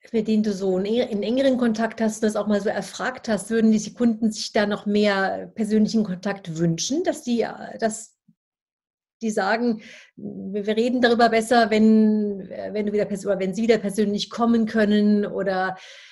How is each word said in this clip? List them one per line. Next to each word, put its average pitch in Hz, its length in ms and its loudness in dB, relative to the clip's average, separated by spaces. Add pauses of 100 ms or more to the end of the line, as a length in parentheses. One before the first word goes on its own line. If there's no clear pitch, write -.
(120)
mit 220 160 -2
denen 214 160 2
du 208 80 -2
so 185 260 -2
in, 196 60 -2
in 214 400 -2
engeren 254 340 2
Kontakt 226 420 -2
hast 214 180 -2
und - 40 -4
das 214 140 0
auch 202 100 -2
mal 208 140 2
so 202 80 -2
erfragt - 600 -6
hast, 208 220 -2
würden 220 220 4
diese 214 220 0
Kunden 226 360 0
sich - 220 -10
da 208 140 2
noch 208 200 -4
mehr 196 680 0
persönlichen 214 480 2
Kontakt 180 520 -6
wünschen, 170 460 0
dass - 220 -4
die, 240 160 0
äh, - 400 -6
dass - 360 -6 (1040)
die 226 80 -2
sagen, 220 520 0 (340)
wir, 196 500 -8
wir 214 100 0
reden 240 240 0
darüber 233 300 4
besser, 226 400 2
wenn, 214 720 4 (100)
äh, 196 220 -10
wenn 208 140 -4
du 208 60 -4
wieder 208 140 0
pers-, 196 200 -8
oder 190 140 0
wenn 190 140 -2
sie 220 80 -4
wieder 220 160 4
persönlich 202 520 -2
kommen 233 360 0
können 208 600 2
oder, 190 500 -4 (360)